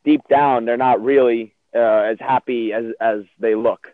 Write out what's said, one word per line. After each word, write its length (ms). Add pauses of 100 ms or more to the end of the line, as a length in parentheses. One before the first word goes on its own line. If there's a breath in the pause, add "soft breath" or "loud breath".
deep 240
down, 380
they're 120
not 260
really, 500 (220)
uh, 40
as 400
happy 540
as, 120 (140)
as 240 (160)
they 160
look. 380